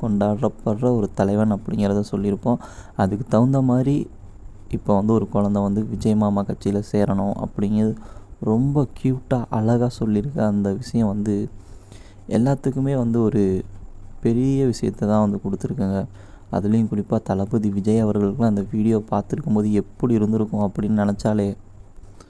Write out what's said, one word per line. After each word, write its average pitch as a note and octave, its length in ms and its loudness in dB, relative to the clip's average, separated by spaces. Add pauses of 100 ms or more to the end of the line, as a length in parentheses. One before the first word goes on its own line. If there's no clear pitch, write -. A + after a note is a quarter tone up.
கொண்டாடப்படுற G#2+ 920 0
ஒரு G#2 180 0
தலைவன் G#2 420 2
அப்படிங்கிறத G2+ 560 0
சொல்லியிருப்போம். G2+ 480 -2 (360)
அதுக்கு G2+ 340 0
தகுந்த B2+ 320 4
மாதிரி B2+ 340 2 (720)
இப்போ A2 260 0
வந்து G#2+ 180 2
ஒரு G2+ 160 2
குழந்தை G2+ 320 0
வந்து G2+ 240 0
விஜய் G#3 300 0
மாமா D3 280 2
கட்சியில G2+ 480 -2
சேரணும் G2+ 440 0 (100)
அப்படிங்கிறது A2 500 0 (460)
ரொம்ப C3+ 460 2 (140)
கியூட்டா, C3 480 -2
அழகா A#2 380 2
சொல்லியிருக்க A2 580 0
அந்த G2+ 280 2
விஷயம் A#2 340 0
வந்து G#2 420 -2 (800)
எல்லாத்துக்குமே C3+ 680 2
வந்து A#2 260 2
ஒரு G2+ 440 2 (560)
பெரிய C3 440 2
விஷயத்தை A2 420 0
தான் G#2+ 180 4
வந்து G2+ 180 0
கொடுத்துருக்குங்க. G2 560 -2 (520)
அதுலேயும் G#2 400 2
குறிப்பா G#2+ 300 -2
தளபதி G2+ 480 0
விஜய் G#2 340 2
அவர்களுக்குலாம் G#2+ 500 2
அந்த G2+ 180 0
வீடியோ A2 380 2
பார்த்துருக்கும் G2+ 440 -2
போது G#2+ 200 2
எப்படி A2 400 0
இருந்திருக்கும் G#2+ 520 2
அப்படின்னு G#2 380 0
நினச்சாலே G2+ 440 0 (840)